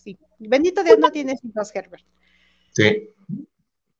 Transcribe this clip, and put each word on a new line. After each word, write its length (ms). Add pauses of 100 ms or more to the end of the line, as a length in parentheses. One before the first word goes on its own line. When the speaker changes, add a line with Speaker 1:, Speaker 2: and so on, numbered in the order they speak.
Speaker 1:
sí. 160 (220)
Bendito 420
Dios, 160
no 140
tienes 320
hijos, 280
Herbert. 320 (680)
Speaker 2:
Sí. 380 (880)